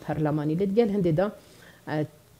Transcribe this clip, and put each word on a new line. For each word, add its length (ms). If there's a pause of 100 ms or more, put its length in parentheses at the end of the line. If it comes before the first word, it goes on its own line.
پەرلەمانی. 560
لێت 180
گەل 180
هەندێدا، 320 (640)
ئە، 160 (340)